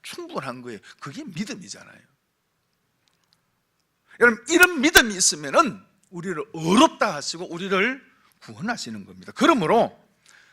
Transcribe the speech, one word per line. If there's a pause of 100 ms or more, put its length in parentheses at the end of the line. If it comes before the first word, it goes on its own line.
충분한
거예요. (220)
그게
믿음이잖아요. (2250)
여러분,
이런
믿음이
있으면은 (280)
우리를
의롭다
하시고
우리를 (260)
구원하시는
겁니다.
그러므로 (520)